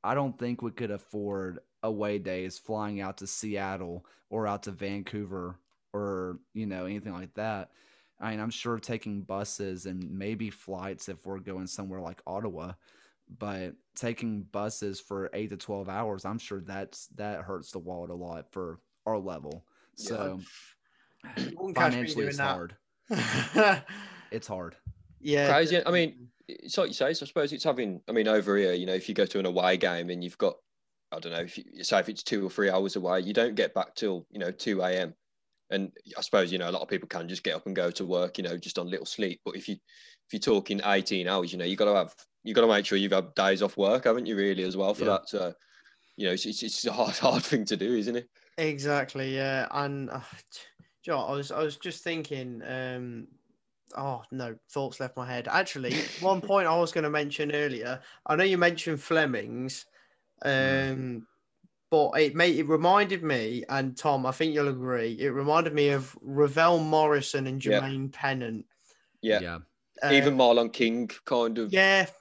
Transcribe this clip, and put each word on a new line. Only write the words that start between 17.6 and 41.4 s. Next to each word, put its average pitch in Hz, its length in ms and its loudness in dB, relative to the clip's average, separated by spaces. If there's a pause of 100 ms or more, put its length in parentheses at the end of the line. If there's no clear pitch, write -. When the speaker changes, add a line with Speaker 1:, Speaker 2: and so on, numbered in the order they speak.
Speaker 1:
the 95 80 -10
wallet 87 300 -10
a 87 60 -10
lot 85 360 -12
for 87 280 -10 (260)
our 110 140 0
level. 80 460 -10 (320)
Speaker 2:
Yeah. 107 100 -12
Speaker 1:
So 98 320 -6 (1000)
Speaker 3:
You - 200 -6
wouldn't 190 200 -6
catch 165 140 6
me 123 60 0
Speaker 1:
financially, 120 260 -4
Speaker 3:
doing 139 60 0
Speaker 1:
it's 139 80 -6
Speaker 3:
that. 135 380 -4 (800)
Speaker 1:
hard. 202 340 6
Speaker 3:
<laughs> - 420 -16
Speaker 1:
It's 110 160 -6
hard. 92 280 -8 (460)
Speaker 3:
Yeah. 143 320 4
Speaker 2:
Crazy. 165 320 6
I 175 60 2
mean, 160 360 0 (200)
it's - 300 -10
like 175 100 2
you - 60 -6
say, 139 200 2
so 160 100 -4
I 139 40 -10
suppose 147 260 0
it's 131 100 -8
having, 120 460 0
I - 20 -4
mean, 110 160 4
over 101 300 4
here, 95 160 4
you 90 140 -2
know, 92 60 0
if 92 140 -2
you 107 60 -4
go 95 140 2
to - 120 -4
an 95 60 0
away 90 320 4
game 87 320 0
and 90 140 -6
you've 87 160 -10
got, 95 160 2 (560)
I 82 80 -8
don't 82 120 -10
know, 85 100 -4
if 87 140 -8
you, - 280 -14
say 98 160 4
if 92 100 0
it's 104 140 -8
two 104 220 -2
or 92 40 -2
three 98 220 2
hours 95 240 2
away, 92 240 2
you 92 120 -4
don't 113 220 2
get 101 220 0
back - 180 -2
till, 92 380 -4
you 104 80 -12
know, 90 100 -4
two 95 320 -2
A 90 80 2
M. 90 240 0 (560)
And 98 220 -2 (260)
I 92 40 -6
suppose, 92 300 2
you 92 60 -2
know, 87 100 -2
a 87 40 -2
lot 90 100 -2
of 80 60 -6
people 87 200 -4
can 85 220 -8
just 90 140 -10
get 87 120 -2
up 80 120 -8
and 95 80 -6
go 87 160 0
to 95 140 -6
work, 90 340 -2
you 95 40 -4
know, 87 140 -4
just 87 220 -8
on 90 100 -6
little - 160 -6
sleep. 95 400 -4
But - 100 -6
if - 140 -10
you, 98 60 -4
if - 580 -20
you're 107 60 -4
talking 101 460 2
eighteen 98 420 2
hours, 90 240 0